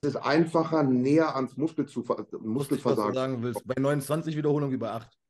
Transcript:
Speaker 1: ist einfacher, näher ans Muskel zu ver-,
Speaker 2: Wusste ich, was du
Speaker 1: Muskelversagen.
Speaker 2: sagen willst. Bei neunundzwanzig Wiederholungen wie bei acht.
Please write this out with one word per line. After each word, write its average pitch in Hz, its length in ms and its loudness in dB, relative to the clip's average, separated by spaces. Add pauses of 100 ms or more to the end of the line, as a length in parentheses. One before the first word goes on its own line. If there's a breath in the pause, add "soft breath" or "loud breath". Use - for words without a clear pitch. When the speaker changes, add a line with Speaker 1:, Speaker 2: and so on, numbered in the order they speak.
Speaker 1:
ist 135 140 -2
einfacher, 160 640 2
näher 139 520 4
ans 135 220 -4
Muskel 147 300 -2
zu - 160 -8
ver-, - 160 -2
Speaker 2:
Wusste 107 80 -8
ich, - 60 -20
was 107 100 -8
du 110 60 -6
Speaker 1:
Muskelversagen. 120 640 0
Speaker 2:
sagen 131 280 -2
willst. 120 240 -4
Bei 127 140 -2
neunundzwanzig 147 560 0
Wiederholungen 143 380 0
wie - 20 0
bei 110 140 -4
acht. 113 260 -10 (140)